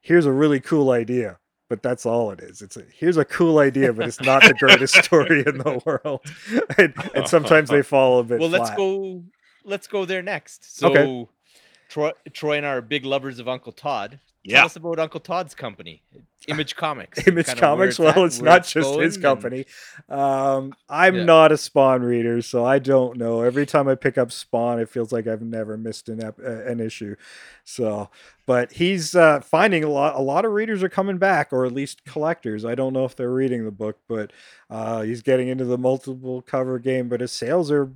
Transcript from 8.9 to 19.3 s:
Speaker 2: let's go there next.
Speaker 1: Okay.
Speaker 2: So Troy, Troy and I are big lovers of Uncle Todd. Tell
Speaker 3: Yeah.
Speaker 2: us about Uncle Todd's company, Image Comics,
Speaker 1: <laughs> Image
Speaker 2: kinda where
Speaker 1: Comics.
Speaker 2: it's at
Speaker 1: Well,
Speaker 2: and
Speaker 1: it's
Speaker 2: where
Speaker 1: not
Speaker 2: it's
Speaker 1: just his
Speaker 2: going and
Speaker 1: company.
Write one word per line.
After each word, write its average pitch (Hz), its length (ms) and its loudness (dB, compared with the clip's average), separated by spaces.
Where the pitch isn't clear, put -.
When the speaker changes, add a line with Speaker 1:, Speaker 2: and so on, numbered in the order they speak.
Speaker 2:
let's 196 220 -10
go 196 200 -4
there 185 160 -6
next. - 600 -12
Speaker 1:
Okay. 165 120 4
Speaker 2:
So 123 240 -8
Troy, 151 220 -4
Troy 151 260 -4
and 147 80 -4
I 143 80 -4
are 127 80 -4
big 131 220 -6
lovers 135 340 -6
of 120 100 -12
Uncle 127 240 -10
Todd. 123 480 -8
Tell 123 120 6
Speaker 3:
Yeah. - 40 8
Speaker 2:
us - 120 -10
about 165 220 -8
Uncle 156 220 -6
Todd's 175 340 -8
company, 85 480 -16
Image 151 300 -8
Comics, 147 420 -8
Speaker 1:
<laughs> 151 80 2
Image 170 200 2
Speaker 2:
kinda 123 140 -4
where 151 100 4
Speaker 1:
Comics. 180 180 2
Speaker 2:
it's - 20 -2
at 165 40 2
Speaker 1:
Well, 170 200 6
Speaker 2:
and - 20 2
Speaker 1:
it's 139 140 -4
Speaker 2:
where 127 100 4
Speaker 1:
not 180 100 10
Speaker 2:
it's - 120 -10
Speaker 1:
just 151 160 0
his 165 160 -2
Speaker 2:
going - 0 -
and 185 60 -12
Speaker 1:
company. 127 440 -2